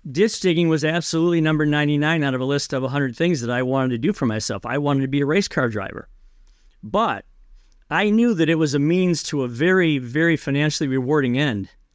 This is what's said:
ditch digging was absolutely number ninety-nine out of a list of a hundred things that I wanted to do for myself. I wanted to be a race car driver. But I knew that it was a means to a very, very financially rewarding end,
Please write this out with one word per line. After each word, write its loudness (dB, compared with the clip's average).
ditch 0
digging 2
was 2
absolutely 0
number 2
ninety-nine 2
out 0
of -2
a -2
list -2
of -2
a -4
hundred -2
things 0
that -4
I -2
wanted 0
to -2
do 0
for -2
myself. -4
I -4
wanted 0
to -2
be -2
a 0
race 0
car -2
driver. -8
But -2
I 0
knew 4
that 2
it 2
was 0
a 0
means 2
to -4
a -4
very, 2
very 0
financially -2
rewarding 0
end, -2